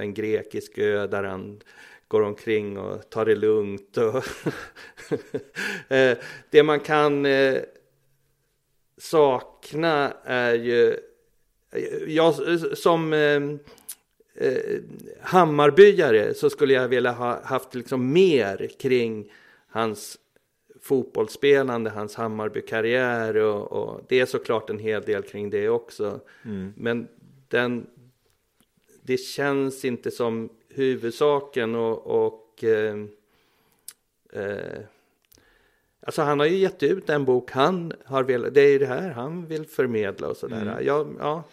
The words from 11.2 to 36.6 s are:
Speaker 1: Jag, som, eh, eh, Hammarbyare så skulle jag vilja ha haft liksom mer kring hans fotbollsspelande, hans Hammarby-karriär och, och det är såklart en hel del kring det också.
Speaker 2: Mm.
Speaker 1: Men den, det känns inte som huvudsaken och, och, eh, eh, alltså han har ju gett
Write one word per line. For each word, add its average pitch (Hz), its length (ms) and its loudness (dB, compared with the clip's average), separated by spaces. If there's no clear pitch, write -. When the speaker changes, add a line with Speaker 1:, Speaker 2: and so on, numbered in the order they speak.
Speaker 1:
Jag, 160 260 2
som, 165 360 0
eh, 147 280 2
eh, - 320 -4
Hammarbyare 147 1120 6
så 147 160 0
skulle 135 240 2
jag 127 140 2
vilja 123 240 2
ha 120 320 -4
haft - 320 -6
liksom 127 380 -2
mer 135 540 4
kring 117 520 -2
hans 110 480 -6
fotbollsspelande, 127 1080 0
hans 104 260 -10
Hammarby-karriär 113 1200 -2
och, 107 340 0
och 107 360 -6
det 127 120 4
är 127 60 4
såklart 113 440 -2
en 104 100 -6
hel 107 220 -2
del 101 220 -2
kring 104 260 -8
det 104 200 -2
också. 107 500 -4
Speaker 2:
Mm. 98 320 -10
Speaker 1:
Men 117 300 -4
den, 120 400 -2
det 127 160 -2
känns 139 680 -4
inte 120 260 -6
som 113 380 -4
huvudsaken 131 1080 -2
och, 113 500 -2
och, - 380 -10
eh, 107 320 2
eh, 92 460 -8
alltså - 160 -4
han 147 180 0
har 147 80 4
ju 180 100 2
gett 185 260 0